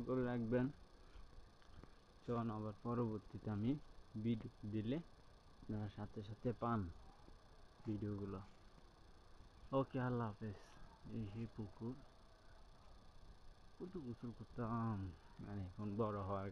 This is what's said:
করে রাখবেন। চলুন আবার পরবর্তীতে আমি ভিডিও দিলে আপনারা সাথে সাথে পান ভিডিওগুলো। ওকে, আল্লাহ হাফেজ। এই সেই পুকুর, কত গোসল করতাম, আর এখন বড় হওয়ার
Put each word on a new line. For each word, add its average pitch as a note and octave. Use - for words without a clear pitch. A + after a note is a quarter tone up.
করে B2+
রাখবেন। A#2+
চলুন A#2
আবার G#2+
পরবর্তীতে A#2
আমি G#2+
ভিডিও A2+
দিলে A2
আপনারা G#2+
সাথে G#2
সাথে G#2+
পান A#2
ভিডিওগুলো। G2+
ওকে, C3+
আল্লাহ A#2+
হাফেজ। G#2
এই A2+
সেই A2+
পুকুর, A2+
কত F#3
গোসল A#2+
করতাম, A2+
আর G2+
এখন G#2
বড় G#2+
হওয়ার G2